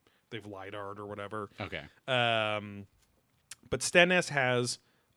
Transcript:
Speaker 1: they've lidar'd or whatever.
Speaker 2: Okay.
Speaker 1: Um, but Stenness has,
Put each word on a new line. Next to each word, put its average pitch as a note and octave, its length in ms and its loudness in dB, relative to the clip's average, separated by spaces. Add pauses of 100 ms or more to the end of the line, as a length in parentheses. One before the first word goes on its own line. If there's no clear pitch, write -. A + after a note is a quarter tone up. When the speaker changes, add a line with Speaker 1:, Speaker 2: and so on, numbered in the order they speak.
(300)
Speaker 1:
they've G#2+ 160 -10
lidar'd G2+ 540 -10
or G#2 60 -8
whatever. G2+ 440 -6 (100)
Speaker 2:
Okay. F2+ 240 -6 (240)
Speaker 1:
Um, G#2+ 800 0 (840)
but C3+ 120 -2
Stenness F3+ 480 6
has, B2+ 500 2 (380)